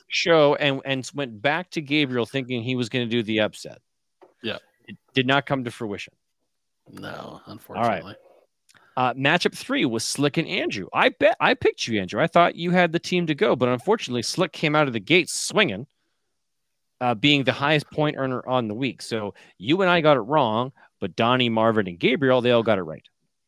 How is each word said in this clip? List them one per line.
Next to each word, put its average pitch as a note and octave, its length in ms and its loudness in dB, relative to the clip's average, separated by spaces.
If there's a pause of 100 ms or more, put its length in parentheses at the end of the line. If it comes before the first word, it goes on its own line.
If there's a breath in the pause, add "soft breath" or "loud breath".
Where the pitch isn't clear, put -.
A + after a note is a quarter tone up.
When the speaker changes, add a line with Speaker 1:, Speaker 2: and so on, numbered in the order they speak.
Speaker 1:
show D3+ 460 4
and, C3+ 300 0
and C3+ 300 -4
went A#2+ 280 -8
back D#3+ 300 -2
to F3 100 -6
Gabriel C3 420 0
thinking B2 380 -4
he B2+ 140 -2
was B2 120 -2
gonna A#2+ 180 -2
do A#2 160 0
the G#2+ 180 0
upset. - 400 -4 (640)
Speaker 2:
Yeah. G#2+ 160 -8 (280)
Speaker 1:
It G#2+ 100 -18 (160)
did C3 140 0
not C#3 180 2
come C3 200 -4
to A#2+ 60 -6
fruition. G2+ 440 -10 (720)
Speaker 2:
No, - 200 -16
Speaker 1:
All - 260 -14
right. - 120 -20
Speaker 2:
unfortunately. G2+ 680 -6 (840 soft breath)
Speaker 1:
Uh, B2+ 180 2
matchup D3+ 420 0
three C4 280 -4
was A2+ 200 -2
Slick C#3+ 320 -2
and D#3+ 100 -2
Andrew. G3+ 480 -6
I F#3+ 140 2
bet - 320 2
I A3+ 140 2
picked - 340 -2
you, G#2+ 120 0
Andrew. G2 220 -4
I E3 60 0
thought F3 260 4
you E3+ 160 -4
had F3 220 4
the E3 80 -2
team F3 260 -2
to D#3 80 -2
go, G3 220 2
but B2 120 2
unfortunately, B2+ 540 -2
Slick - 300 -4
came D3+ 240 -2
out D3+ 100 4
of C3 60 -4
the A2+ 80 -4
gate C#3+ 280 2
swinging, C#3 600 -2 (1120)
uh, B2 140 0
being C#3+ 280 4
the A#2+ 100 2
highest D3 380 0
point D3+ 260 -2
earner C3 300 -6
on B2 220 0
the G#2 60 -6
week. A#2+ 280 -6
So G#2+ 320 -6 (240 soft breath)
you D3+ 240 0
and F3+ 80 4
I F3 100 4
got D3 160 6
it B2 40 0
wrong, B2 500 0 (300 soft breath)
but F#2+ 160 -6
Donnie, B2 340 4
Marvin, A2 380 2
and E2+ 100 -10
Gabriel, C#3 420 2
they B2 120 2
all A#2 100 4
got G#2 160 2
it F2+ 40 -4
right. D#2 240 -12 (420)